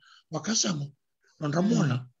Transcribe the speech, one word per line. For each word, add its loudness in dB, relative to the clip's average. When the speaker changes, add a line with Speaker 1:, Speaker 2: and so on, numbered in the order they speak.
Speaker 1:
vakasamo, -2
non -2
ra 2
Speaker 2:
Mm. 2
Speaker 1:
mona. 4